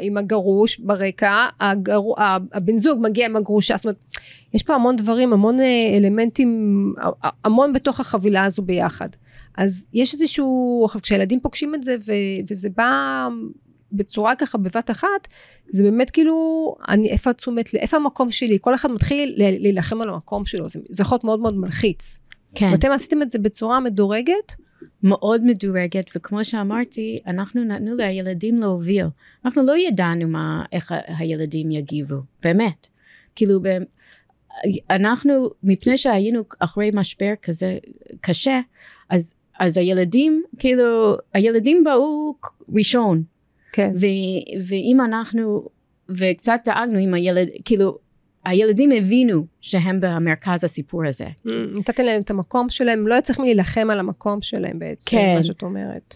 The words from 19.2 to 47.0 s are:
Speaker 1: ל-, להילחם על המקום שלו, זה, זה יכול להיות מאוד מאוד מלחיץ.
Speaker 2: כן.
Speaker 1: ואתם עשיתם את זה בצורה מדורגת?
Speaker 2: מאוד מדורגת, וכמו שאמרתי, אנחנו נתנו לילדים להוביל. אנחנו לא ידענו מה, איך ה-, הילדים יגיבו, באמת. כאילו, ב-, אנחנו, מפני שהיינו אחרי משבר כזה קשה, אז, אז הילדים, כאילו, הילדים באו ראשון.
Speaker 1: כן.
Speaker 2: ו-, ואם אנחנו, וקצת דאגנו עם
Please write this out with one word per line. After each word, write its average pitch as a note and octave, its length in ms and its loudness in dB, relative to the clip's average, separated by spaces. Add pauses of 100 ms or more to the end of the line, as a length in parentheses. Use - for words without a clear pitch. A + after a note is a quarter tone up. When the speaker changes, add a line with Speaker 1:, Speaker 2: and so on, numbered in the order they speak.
Speaker 1:
ל-, F#3+ 240 2
להילחם G3 400 0
על A3 80 -4
המקום G3 360 -8
שלו, E3+ 240 -8
זה, D#3+ 100 -12 (100)
זה F#3 120 -4
יכול G3 140 2
להיות A#3+ 80 -2
מאוד A3 160 0
מאוד A3 180 -2
מלחיץ. F#3 600 -4 (380)
Speaker 2:
כן. G3+ 160 2
Speaker 1:
ואתם A3+ 200 4
עשיתם C#4 300 0
את C4 100 -4
זה A3+ 80 -4
בצורה A3 400 0
מדורגת? A#3+ 760 -2 (480)
Speaker 2:
מאוד G#3 400 2
מדורגת, F#3 640 0 (100)
וכמו G#3 300 -4
שאמרתי, A3 800 -4
אנחנו G3 360 -4
נתנו G#3+ 320 -4
לילדים F#3+ 640 -2
להוביל. F#3+ 480 0 (400)
אנחנו B3+ 180 2
לא C#4 140 4
ידענו F3+ 500 0
מה, D#3+ 440 -4
איך F3 200 -6
ה-, E3+ 80 -4 (180)
הילדים D#3 540 -4
יגיבו, D3 440 -6 (280)
באמת. F3+ 440 0 (480)
כאילו, G3 260 2
ב-, F#3 160 0 (1120)
אנחנו, B3 600 2 (140)
מפני G3 340 2
שהיינו A3+ 460 0 (160)
אחרי G3+ 340 -2
משבר G3+ 480 -2
כזה F#3 360 -4 (440)
קשה, B3+ 380 0 (500)
אז, E3+ 240 0 (260)
אז F3+ 180 2
הילדים, F#3+ 640 2 (160)
כאילו, A#3 560 4 (180)
הילדים A3+ 500 4
באו D4 520 2 (380)
ראשון. G3+ 500 2 (500)
Speaker 1:
כן. G3+ 220 2
Speaker 2:
ו-, F#3 100 0 (640)
ואם G3 360 2
אנחנו, A3 640 -4 (400)
וקצת F#3+ 560 0
דאגנו A3+ 340 0
עם F#3+ 140 2